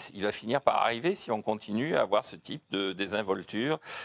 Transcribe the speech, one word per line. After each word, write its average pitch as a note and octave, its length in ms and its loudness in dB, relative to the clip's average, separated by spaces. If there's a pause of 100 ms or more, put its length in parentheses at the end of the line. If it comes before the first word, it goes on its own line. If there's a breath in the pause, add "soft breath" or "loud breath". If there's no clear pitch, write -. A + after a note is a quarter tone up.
(140)
il G2 80 -4
va G#2 80 2
finir A#2+ 300 0
par - 160 4
arriver A#2 400 2
si - 160 -4
on G#2+ 100 0
continue A2 540 0
à C3 60 4
avoir G#2 220 4
ce - 120 -8
type A2 340 -10
de F#2+ 220 0
désinvolture G2+ 880 -2 (240 loud breath)